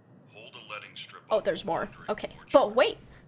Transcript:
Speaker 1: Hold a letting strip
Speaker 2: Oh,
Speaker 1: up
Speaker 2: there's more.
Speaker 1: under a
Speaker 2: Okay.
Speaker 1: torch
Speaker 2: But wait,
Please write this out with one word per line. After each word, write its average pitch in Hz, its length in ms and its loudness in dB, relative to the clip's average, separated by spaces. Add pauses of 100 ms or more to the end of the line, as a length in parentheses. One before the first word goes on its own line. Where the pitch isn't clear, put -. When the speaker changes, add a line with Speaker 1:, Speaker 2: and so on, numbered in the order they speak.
(340)
Speaker 1:
Hold 123 220 -20
a 117 160 -18
letting 101 240 -12
strip - 340 -16
Speaker 2:
Oh, 220 100 2
Speaker 1:
up - 40 -2
Speaker 2:
there's 180 220 -2
more. 175 260 -4
Speaker 1:
under - 160 -20
a - 80 -6
Speaker 2:
Okay. - 160 -10
Speaker 1:
torch - 220 -14
Speaker 2:
But 262 220 6
wait, 294 220 4 (300)